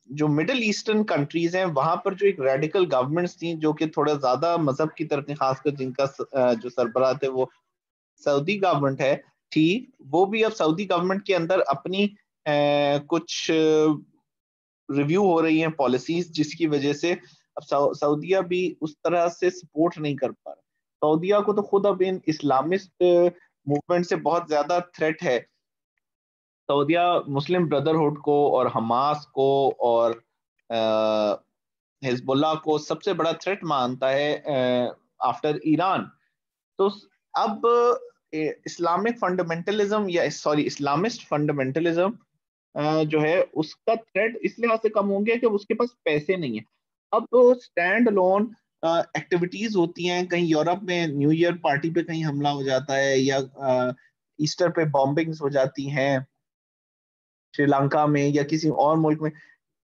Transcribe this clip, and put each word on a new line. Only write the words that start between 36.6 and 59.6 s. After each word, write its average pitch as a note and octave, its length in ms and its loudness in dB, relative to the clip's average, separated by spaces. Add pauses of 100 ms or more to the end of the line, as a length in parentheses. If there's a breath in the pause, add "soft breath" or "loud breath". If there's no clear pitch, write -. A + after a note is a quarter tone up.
तो G3 120 2 (480)
अब, G#3+ 300 0 (680)
अ, D#3 40 -6 (280)
इस्लामिक F3+ 540 -2
fundamentalism G3 880 -2
या, D#3+ 200 0
sorry, D3+ 340 0
islamist D3 640 -4
fundamentalism, D#3 880 -2 (580)
अ, D#3 280 0
जो D3+ 180 0
है D#3+ 220 2
उसका - 520 -2
threat A3+ 480 -4
इस - 160 -6
लिहाज A3+ 200 0
से A3 100 0
कम G3+ 180 0
हो G3 120 0
गया A3+ 160 0
कि A#3+ 120 2
उसके G3+ 260 -2
पास A#3+ 220 -2 (100)
पैसे D3+ 320 0
नहीं C3 200 -6
है। G#2+ 60 -12 (500)
अब A3+ 220 0
स्टैंड A#3+ 720 4
अलोन, G3+ 480 2 (280)
अ, E3 180 2 (160)
activities F3+ 580 -4
होती F3 300 -2
हैं, F3+ 220 -2
कहीं F3 200 0
यूरोप D#3+ 360 2
में F3 240 -2
न्यू C#3+ 240 2
Year E3+ 260 2
party E3 320 -2
पे E3 140 0
कहीं D#3+ 220 -6
हमला C#3+ 240 -2
हो C#3+ 140 -4
जाता C3+ 300 -2
है C3+ 240 2
या, C3+ 220 2
अ, C3 540 -2 (480 soft breath)
Easter E3+ 280 0
पे E3+ 160 0
बॉम्बिंग्स D3+ 560 0
हो C#3+ 80 -2
जाती C3+ 400 -2
हैं C3+ 380 -2 (1300)
श्रीलंका C#3+ 520 2
में C#3+ 220 2
या C#3+ 140 0
किसी D#3 260 -2
और D3+ 280 2
मुल्क D#3 240 2
में, D#3 100 -4 (560 loud breath)